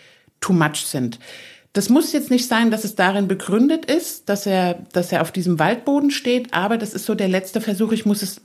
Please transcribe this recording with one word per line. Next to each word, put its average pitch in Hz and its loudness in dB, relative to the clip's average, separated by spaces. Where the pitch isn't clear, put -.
too - 0
much 151 2
sind. 123 -4
Das 196 0
muss 302 4
jetzt - -2
nicht 254 2
sein, 233 2
dass - 0
es 220 -6
darin 196 2
begründet 226 0
ist, - -4
dass 202 -2
er, 185 0
dass 180 0
er 156 2
auf 165 -4
diesem 180 0
Waldboden 277 2
steht, 247 -2
aber 208 0
das 214 -6
ist - -8
so 214 0
der 196 0
letzte 190 -2
Versuch, 220 -2
ich 226 0
muss 202 2
es 196 -8